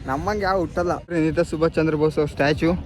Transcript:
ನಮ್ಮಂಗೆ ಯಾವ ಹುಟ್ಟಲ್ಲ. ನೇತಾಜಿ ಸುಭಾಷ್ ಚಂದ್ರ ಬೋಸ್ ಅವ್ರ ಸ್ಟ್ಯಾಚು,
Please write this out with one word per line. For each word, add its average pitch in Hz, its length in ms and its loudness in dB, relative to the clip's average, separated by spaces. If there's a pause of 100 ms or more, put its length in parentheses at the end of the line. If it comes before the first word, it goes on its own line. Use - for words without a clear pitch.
ನಮ್ಮಂಗೆ 180 360 -2
ಯಾವ 190 160 2
ಹುಟ್ಟಲ್ಲ. 175 380 -2
ನೇತಾಜಿ 165 540 0
ಸುಭಾಷ್ 165 240 0
ಚಂದ್ರ 156 200 2
ಬೋಸ್ 151 240 2
ಅವ್ರ 147 120 2
ಸ್ಟ್ಯಾಚು, 151 420 2 (140)